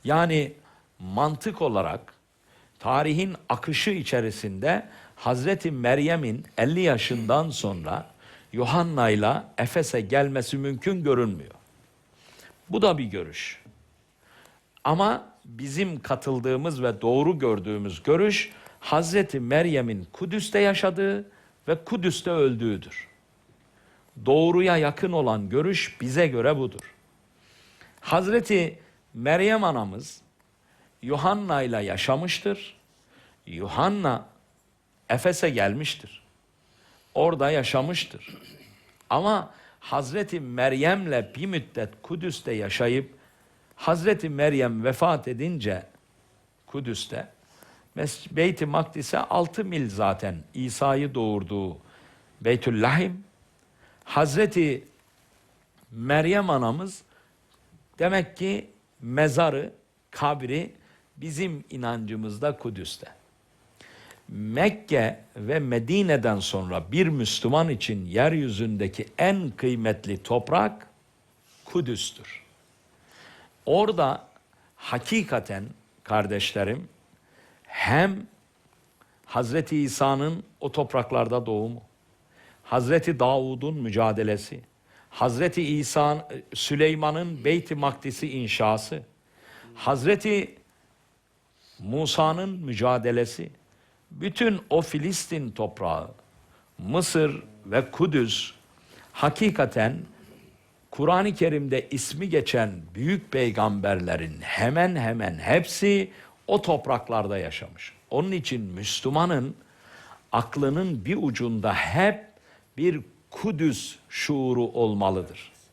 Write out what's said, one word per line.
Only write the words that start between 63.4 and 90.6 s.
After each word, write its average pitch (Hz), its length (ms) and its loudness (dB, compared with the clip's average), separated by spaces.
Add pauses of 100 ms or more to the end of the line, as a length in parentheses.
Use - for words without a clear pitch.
Mekke 123 920 0 (160)
ve 117 220 -2
Medine'den 123 800 2
sonra 90 540 -4
bir 170 140 4
Müslüman 143 640 2
için 107 380 -4
yeryüzündeki 110 1000 0 (120)
en 180 320 2
kıymetli 110 720 -2
toprak 180 640 0 (800)
Kudüs'tür. - 800 -6 (1200)
Orada 170 600 2 (500)
hakikaten 120 880 -2 (400)
kardeşlerim, 104 840 -2 (720)
hem 190 640 2 (1000)
Hazreti 139 500 -2
İsa'nın 139 680 0 (160)
o 143 120 -6
topraklarda 120 760 0
doğumu, 113 360 -4 (800)
Hazreti 135 560 2
Davud'un 131 540 2
mücadelesi, 110 840 0 (500)
Hazreti 127 520 0
İsa, 147 640 0 (260)
Süleyman'ın 156 880 0
Beyt-i 156 300 0
Makdis'i 139 560 -4
inşası, 117 720 -2 (720)
Hazreti 196 840 0 (1200)